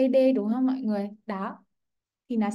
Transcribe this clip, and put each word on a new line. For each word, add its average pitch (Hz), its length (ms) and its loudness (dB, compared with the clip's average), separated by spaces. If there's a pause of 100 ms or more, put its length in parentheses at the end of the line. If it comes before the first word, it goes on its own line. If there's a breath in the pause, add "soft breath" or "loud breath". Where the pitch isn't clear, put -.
(120)
D 269 40 4 (180)
đúng 208 180 -2
không 262 140 0
mọi 262 140 0
người? 208 300 -4 (160)
Đó. 202 380 -10 (640)
Thì 240 80 -4
nó 208 180 0